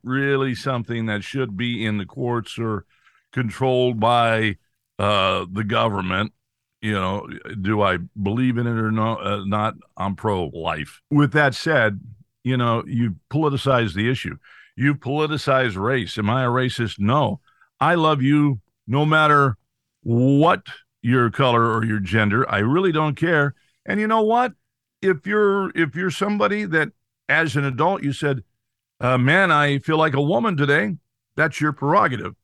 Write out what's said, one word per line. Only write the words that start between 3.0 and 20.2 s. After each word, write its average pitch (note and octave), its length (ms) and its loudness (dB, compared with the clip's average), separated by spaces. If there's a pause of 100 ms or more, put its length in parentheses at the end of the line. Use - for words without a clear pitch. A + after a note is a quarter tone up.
controlled B2+ 680 0
by, A2+ 560 2 (420)
uh, F#2+ 520 0
the G2+ 140 -4
government. G2+ 680 -2 (500)
You G#2+ 100 -2
know, F#2+ 340 -2 (340)
do G#2 220 0
I F#2 160 2 (240)
believe A#2 360 0
in A#2+ 80 -2
it A#2 120 -2
or A2 140 0
no, A2 240 0
uh, G2+ 300 -6
not? G#2+ 280 -2 (220)
I'm F#2+ 180 -4
pro-life. E2 840 -4 (100)
With D3 220 4
that D3 220 4
said, A2+ 460 0 (440)
you B2+ 120 0
know, A#2 300 0
you A#2 300 -2 (140)
politicize C3+ 640 0
the G#2+ 160 0
issue. - 260 -6 (400)
You C#3+ 180 0
politicize C#3 800 -2
race. A2 420 -4
Am G#2 120 0
I C3 140 0
a B2 40 0
racist? A#2+ 520 -2
No. B2+ 400 0 (400)
I E3 160 2
love D#3 260 2
you C#3+ 380 2 (260)
no C#3 180 0
matter D3+ 520 4 (480)
what C#3 580 4 (400)